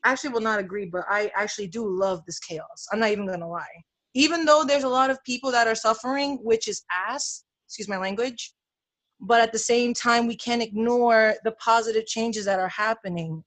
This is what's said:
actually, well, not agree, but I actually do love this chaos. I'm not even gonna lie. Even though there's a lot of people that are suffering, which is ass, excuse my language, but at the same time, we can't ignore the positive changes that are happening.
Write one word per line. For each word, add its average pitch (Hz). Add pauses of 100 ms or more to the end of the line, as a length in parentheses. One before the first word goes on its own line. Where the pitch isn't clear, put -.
actually, 262
well, 233
not 220
agree, 196
but 175
I 208
actually 208
do 220
love 185
this 165
chaos. -
I'm 214
not 220
even 202
gonna 170
lie. 170 (300)
Even 320
though 302
there's 277
a 262
lot 262
of 262
people 254
that 233
are 220
suffering, 262
which 226
is 196
ass, 202 (240)
excuse 202
my 202
language, 214 (680)
but 233
at 226
the 220
same 240
time, 240
we 233
can't 240
ignore 226
the 220
positive 220
changes 220
that 196
are 185
happening. 175